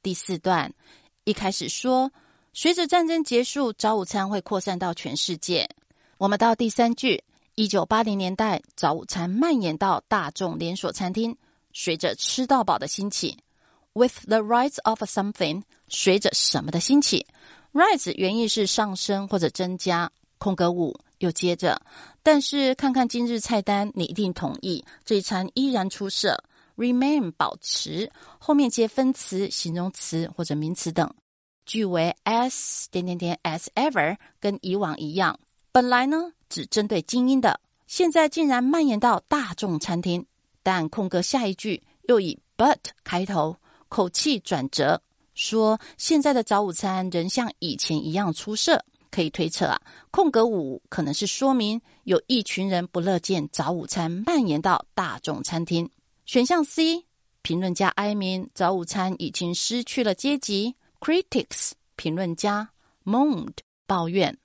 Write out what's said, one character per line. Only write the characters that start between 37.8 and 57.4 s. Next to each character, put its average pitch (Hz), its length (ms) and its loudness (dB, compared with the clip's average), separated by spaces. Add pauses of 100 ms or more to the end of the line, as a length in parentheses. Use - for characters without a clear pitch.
现 339 240 2
在 311 180 4
竟 311 180 0
然 247 160 2
蔓 302 220 4
延 220 140 2
到 220 280 4
大 247 280 0
众 175 240 -2
餐 175 200 -2
厅。 175 260 -2 (380)
但 180 260 0
空 190 200 -4
格 180 120 2
下 240 260 0
一 190 60 -2
句 208 300 -6 (200)
又 240 160 6
以 180 200 -2 (160)
but 269 220 6 (260)
开 180 220 -2
头， 165 320 -2 (320)
口 185 200 0
气 285 300 0
转 139 300 -4
折， 156 320 2 (320)
说 220 460 2 (180)
现 311 240 2
在 285 100 4
的 247 120 2
早 208 180 2
午 196 100 -2
餐 185 380 -2
仍 175 180 -2
像 233 320 -2
以 160 160 -6
前 - 220 -2
一 156 140 -4
样 185 220 0
出 208 220 -6
色。 311 300 2 (240)
可 - 140 -2
以 156 80 0
推 165 180 -2
测 170 160 -2
啊， - 160 0 (300)
空 359 180 4
格 226 160 6
五 156 440 -2
可 - 120 -4
能 147 100 0
是 - 140 -2
说 269 280 0
明 226 280 0 (220)
有 180 240 2
一 147 160 0
群 190 260 -4
人 180 160 0
不 180 140 -4
乐 180 180 0
见 165 340 -2
早 151 200 -2
午 170 160 -6
餐 170 240 -2
蔓 233 360 0
延 151 140 0
到 180 320 0
大 170 260 -4
众 - 220 -6
餐 170 240 -4
厅。 170 240 -2 (360)
选 254 200 2
项 339 200 2
C， 330 400 -2 (360)